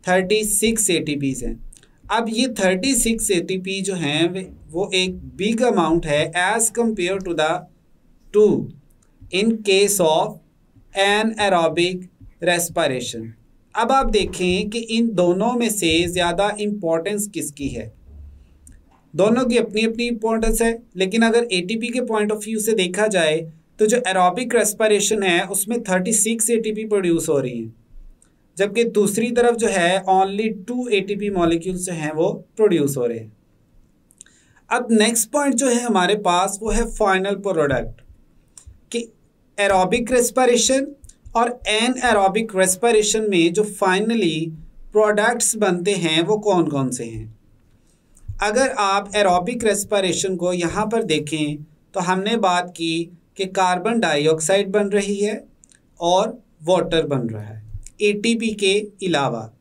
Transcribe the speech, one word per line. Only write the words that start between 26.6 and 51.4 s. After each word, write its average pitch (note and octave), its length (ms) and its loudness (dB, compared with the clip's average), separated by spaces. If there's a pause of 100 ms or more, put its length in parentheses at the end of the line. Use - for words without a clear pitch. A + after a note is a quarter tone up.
produce F3 400 0
हो D3 100 2
रही B2 200 -4
हैं, A2+ 160 -10 (840)
जबकि G#3 280 0
दूसरी A3+ 480 0
तरफ A#3+ 240 2
जो A3 120 0
है F#3 420 2
only G3 400 2 (180)
two B3 240 -4
एटीपी G3+ 380 -2
molecules F3 560 -2
जो F#3 60 -6
हैं D#3 200 -6
वो E3 200 0 (240)
produce D3+ 400 2
हो B2 100 -2
रहे A2+ 120 -4
हैं। A2 140 -14 (1400)
अब A#3+ 220 -2
next A3+ 380 2
point C#4+ 240 0
जो C4+ 140 0
है A#3+ 140 2
हमारे G3+ 320 0 (100)
पास F#3 380 0
वो A3 80 -4
है A3+ 200 0
final G3 440 0 (120)
product, C3 540 -2 (920)
कि A#3 160 -6 (500)
aerobic G3 540 2
respiration B3+ 840 2 (420)
और A#3 120 2 (200)
एनएरोबिक A3 880 2
respiration G#3+ 760 2
में F3 220 4
जो G#3 100 0 (120)
finally G3 640 0 (540)
products G#3+ 640 2
बनते F#3+ 380 0
हैं E3 280 0
वो G#3 160 2
कौन F3+ 320 2
कौन C3+ 200 -2
से B2 140 -8
हैं। A2+ 340 -12 (1040)
अगर A#3 360 2
आप G3 380 0
aerobic G3+ 480 2
respiration G3 720 0
को F3+ 160 0
यहाँ F3+ 340 -2
पर A3+ 160 0
देखें D3+ 600 -2 (320)